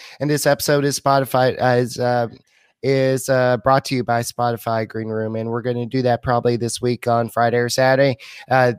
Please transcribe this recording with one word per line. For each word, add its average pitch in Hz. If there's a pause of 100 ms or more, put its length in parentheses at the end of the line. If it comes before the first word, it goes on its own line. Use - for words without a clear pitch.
(200)
and 143
this 147
episode 143
is 143
Spotify, 131
uh, 123
is, 120
uh, 120 (560)
is, 135
uh, 127
brought 135
to 143
you 127
by 117
Spotify 117
Green 110
Room, 110
and 113
we're 117
gonna 120
do 131
that 120
probably 120
this 117
week 123
on 117
Friday 117
or 120
Saturday. 131 (320)
Uh, 127